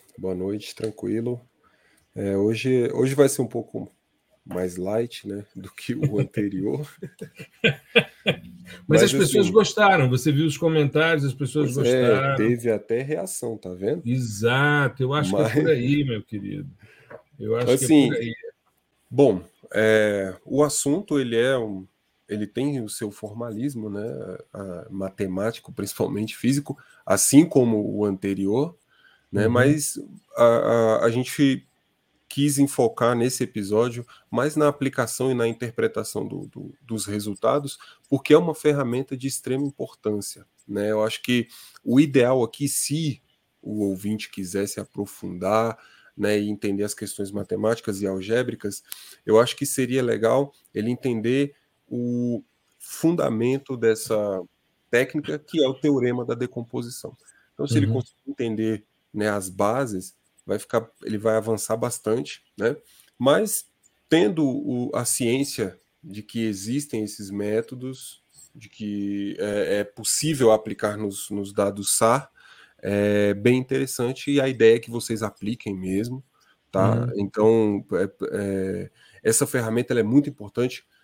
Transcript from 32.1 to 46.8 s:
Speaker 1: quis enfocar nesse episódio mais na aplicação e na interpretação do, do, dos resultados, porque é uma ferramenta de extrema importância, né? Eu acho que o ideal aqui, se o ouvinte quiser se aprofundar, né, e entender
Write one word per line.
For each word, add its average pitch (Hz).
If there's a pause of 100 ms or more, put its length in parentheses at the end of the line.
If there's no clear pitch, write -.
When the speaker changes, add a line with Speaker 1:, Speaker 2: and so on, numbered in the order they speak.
Speaker 1:
quis 143
enfocar 123
nesse 127
episódio 113 (240)
mais 143
na 151
aplicação 131
e 127
na 120
interpretação 113
do, 95
do, -
dos 110
resultados, 104 (300)
porque -
é 185
uma 170
ferramenta 135
de 127
extrema 135
importância, 107 (200)
né? 104
Eu 107
acho 110
que 120 (360)
o 123
ideal 131
aqui, 135
se 147 (400)
o 104
ouvinte 101
quiser 98
se -
aprofundar, 101 (400)
né, 104
e 104
entender 104